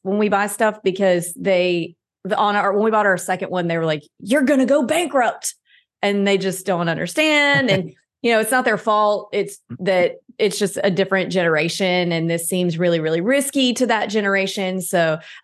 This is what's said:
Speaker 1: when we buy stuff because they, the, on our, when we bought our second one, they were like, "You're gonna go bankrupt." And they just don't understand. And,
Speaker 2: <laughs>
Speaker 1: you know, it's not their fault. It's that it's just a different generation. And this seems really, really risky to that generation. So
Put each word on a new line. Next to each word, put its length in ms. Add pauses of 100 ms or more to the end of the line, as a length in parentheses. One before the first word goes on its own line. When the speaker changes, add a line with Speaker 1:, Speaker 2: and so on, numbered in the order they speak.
Speaker 1:
when 160
we 100
buy 180
stuff 360
because 520
they, 640 (280)
the, 120
on 180
our, 180
when 120
we 60
bought 160
our 120
second 320
one, 160
they 120
were 80
like, 160 (180)
"You're 220
gonna 240
go 160
bankrupt." 720 (480)
And 240
they 120
just 280
don't 220
understand. 800
And, 220 (140)
Speaker 2:
<laughs> 160
Speaker 1:
you 80
know, 80
it's 120
not 140
their 140
fault. 540
It's 260 (220)
that 360 (220)
it's 200
just 260
a 60
different 420
generation. 800
And 180
this 180
seems 300
really, 220
really 200
risky 540
to 120
that 200
generation. 760
So 360 (240)